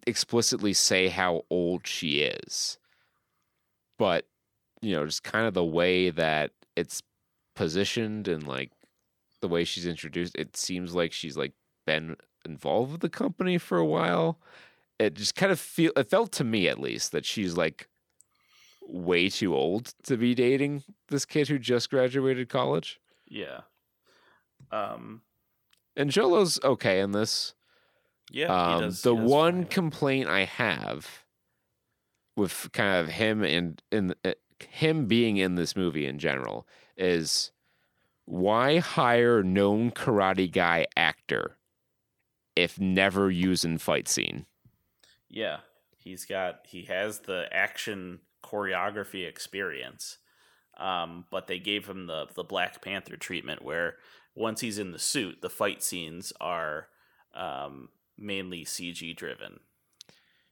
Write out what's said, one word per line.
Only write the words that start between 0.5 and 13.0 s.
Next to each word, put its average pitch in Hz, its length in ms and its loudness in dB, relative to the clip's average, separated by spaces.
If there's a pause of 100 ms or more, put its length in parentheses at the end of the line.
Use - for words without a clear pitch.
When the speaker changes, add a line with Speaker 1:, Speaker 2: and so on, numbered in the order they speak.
Speaker 1:
say 92 360 4
how 90 420 2
old 87 360 0
she 73 360 0
is. - 560 -4 (1200)
But, 92 280 2 (540)
you 104 140 -2
know, 76 100 0
just 78 180 -6
kind 110 240 0
of 107 60 0
the 90 120 2
way 90 440 4
that 78 440 0 (240)
it's - 260 -4 (520)
positioned 101 760 -2
and, 78 180 -2
like, 67 240 -6 (720)
the 101 60 -4
way 85 160 2
she's 85 220 -6
introduced, 85 500 -6
it - 200 -8
seems 90 380 -6
like 85 180 2
she's, 76 240 -8
like, 71 160 -4 (320)
been 80 320 -2 (300)
involved 82 460 0
with 170 100 -12